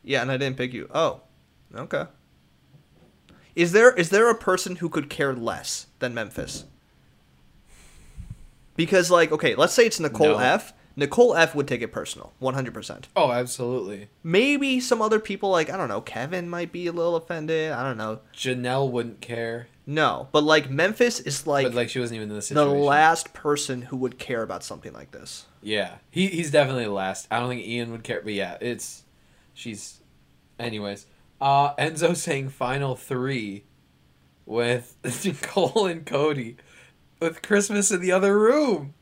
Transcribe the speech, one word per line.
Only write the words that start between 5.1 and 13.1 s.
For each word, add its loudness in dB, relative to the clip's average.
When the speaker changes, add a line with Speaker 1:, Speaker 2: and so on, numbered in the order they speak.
Speaker 1:
care -2
less -6
than -4
Memphis? -8
Because, 4
like, 6
okay, 2
let's 4
say -4
it's -2
Nicole 2
Speaker 2:
No. 2
Speaker 1:
F. 2
Nicole 4
F 4
would -2
take -2
it -8
personal, -10
one -2
hundred -6
percent. -14